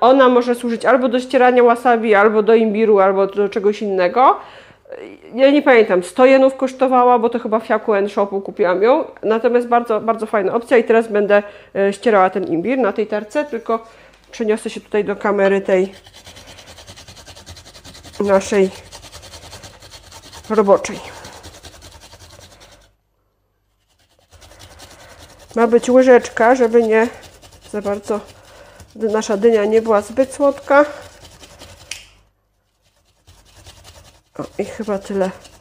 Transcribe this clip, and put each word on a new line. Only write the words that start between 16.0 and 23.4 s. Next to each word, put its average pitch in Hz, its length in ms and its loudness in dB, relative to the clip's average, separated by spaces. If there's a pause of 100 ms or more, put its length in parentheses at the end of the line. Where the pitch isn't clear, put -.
naszej 196 500 0 (1800)
roboczej. 208 480 0 (4000)